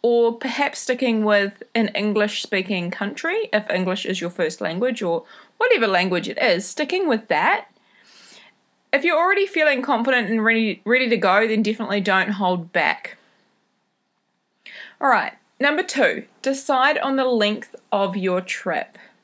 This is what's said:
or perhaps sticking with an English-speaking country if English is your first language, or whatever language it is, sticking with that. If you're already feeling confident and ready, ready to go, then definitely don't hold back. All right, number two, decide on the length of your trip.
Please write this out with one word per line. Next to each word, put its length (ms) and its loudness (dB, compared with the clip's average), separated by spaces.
or 340 4
perhaps 440 -2
sticking 440 0
with 380 2
an 140 2
English-speaking 1000 -2
country 640 -6
if 160 -2
English 340 -2
is 160 -4
your 100 -6
first 300 -4
language, 400 -4
or 240 -4
whatever 300 2
language 420 0
it 140 -8
is, 240 2
sticking 420 -2
with 200 -2
that. 400 0
If 120 0
you're 140 2
already 280 2
feeling 340 2
confident 480 0
and 160 0
ready, 400 0
ready 240 2
to 80 2
go, 320 4
then 140 0
definitely 400 -2
don't 300 2
hold 400 -2
back. 440 -2
All 80 2
right, 240 2
number 240 2
two, 440 0
decide 560 2
on 180 0
the 80 2
length 500 0
of 280 0
your 240 0
trip. 560 -6